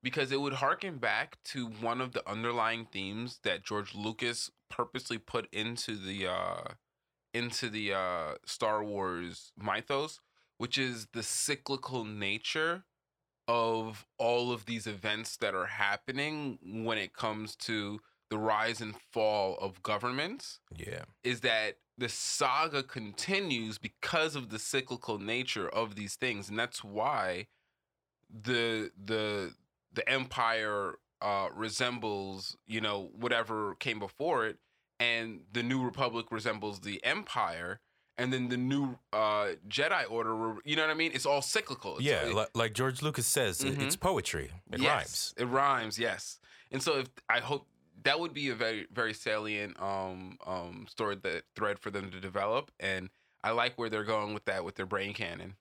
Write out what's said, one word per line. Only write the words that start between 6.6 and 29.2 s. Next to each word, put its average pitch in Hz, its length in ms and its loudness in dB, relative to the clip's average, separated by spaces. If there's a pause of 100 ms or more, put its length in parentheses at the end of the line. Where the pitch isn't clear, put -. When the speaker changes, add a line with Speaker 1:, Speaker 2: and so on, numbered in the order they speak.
Speaker 1:
into 120 340 -2
the, 104 240 -2
uh, 90 420 0 (120)
Star 107 380 2
Wars 90 680 -4 (100)
mythos, 113 600 0 (380)
which 123 200 0
is 120 340 0
the 113 120 -4
cyclical 135 800 -2
nature 110 800 -2 (640)
of 113 580 2 (120)
all 120 340 4
of 110 140 -4
these 117 200 -4
events 107 520 -2
that 101 180 2
are 90 100 0
happening 131 920 -2 (260)
when 113 140 2
it 95 180 -4
comes 107 400 -4
to 107 420 -2 (300)
the 107 100 -2
rise 110 420 4
and 107 140 -6 (180)
fall 107 480 4
of 95 220 -6
governments. 127 800 -2 (160)
Speaker 2:
Yeah. 82 260 -8 (220)
Speaker 1:
Is 123 160 2
that 110 380 2 (200)
the 120 100 -2
saga 143 760 2
continues 120 920 -2
because 156 600 0
of 123 120 -6
the 110 100 -6
cyclical 120 600 -2
nature 113 500 -2
of 107 280 -2
these 101 180 -6
things. 104 340 -2
And 104 100 -4
that's 120 260 -2
why 104 640 0 (840)
the, 113 600 0 (120)
the, 104 520 0 (380)